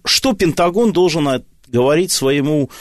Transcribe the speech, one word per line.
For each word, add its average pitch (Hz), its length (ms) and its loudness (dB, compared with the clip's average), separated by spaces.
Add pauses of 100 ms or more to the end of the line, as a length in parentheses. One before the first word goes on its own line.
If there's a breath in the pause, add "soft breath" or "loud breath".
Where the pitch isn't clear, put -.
Что - 280 0
Пентагон 180 600 0
должен 165 340 0
от-, 127 180 -4 (220)
говорить 139 440 0
своему, 143 580 0 (120)